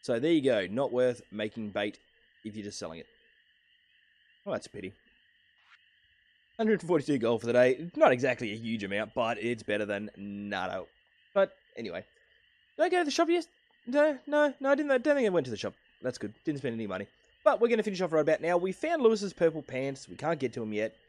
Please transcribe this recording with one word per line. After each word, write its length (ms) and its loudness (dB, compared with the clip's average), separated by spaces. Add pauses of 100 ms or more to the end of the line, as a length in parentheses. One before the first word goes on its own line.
So 160 -2
there 140 2
you 80 4
go. 260 2
Not 260 -2
worth 280 0 (100)
making 420 -8
bait 260 -4 (440)
if 140 -12
you're 80 -10
just 140 -10
selling 220 -10
it. 60 -18 (1400)
Well, 80 -4
that's 120 -8
a 40 -18
pity. 240 -12 (1600)
Hundred 240 2
forty-two 380 2
gold 240 2
for 40 -6
the 60 0
day. 440 4
Not 160 8
exactly 400 0
a 40 -6
huge 260 -4
amount, 300 -4
but 240 0
it's 260 -4
better 220 -2
than 320 -4
nada. 720 -6 (480)
But 200 2 (220)
anyway. 260 -8 (760)
Did 60 4
I 40 0
go 120 2
to 40 0
the 60 -4
shop 180 2
yet? 180 0 (400)
No, 400 2
no, 320 2
no, 120 0
I 40 6
didn't, 160 -2
I 80 4
don't 180 2
think 100 2
I 40 4
went 140 2
to 60 -8
the 80 -6
shop. 160 -6 (260)
That's 160 -4
good. 160 -6 (120)
Didn't 160 -2
spend 140 -4
any 120 -4
money. 200 -6 (380)
But 160 6
we're 80 4
gonna 140 2
finish 180 -4
off 120 -2
right 100 4
about 180 2
now. 160 2
We 160 0
found 300 -2
Lewis's 320 2
purple 280 2
pants. 460 -6
We 80 -14
can't 240 -2
get 140 -2
to 80 -6
him 100 -6
yet. 240 -2 (120)